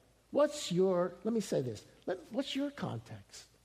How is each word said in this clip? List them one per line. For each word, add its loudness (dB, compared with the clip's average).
What's 2
your, 4
let 0
me 2
say 0
this, -6
let, -2
what's -2
your 0
context? -8